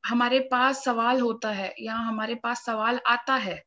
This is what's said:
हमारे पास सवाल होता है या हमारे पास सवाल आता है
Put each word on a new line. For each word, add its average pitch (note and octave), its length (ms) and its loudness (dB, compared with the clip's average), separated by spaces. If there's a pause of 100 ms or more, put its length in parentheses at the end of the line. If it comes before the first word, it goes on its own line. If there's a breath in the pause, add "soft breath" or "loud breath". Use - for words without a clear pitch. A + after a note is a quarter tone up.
हमारे A#3+ 340 4
पास C4 440 2
सवाल A#3+ 360 2
होता A3+ 300 0
है G3 300 -4
या A3 140 -6
हमारे A3+ 400 -4
पास A#3+ 320 -6
सवाल A#3 400 0
आता B3 300 2
है G3 300 -4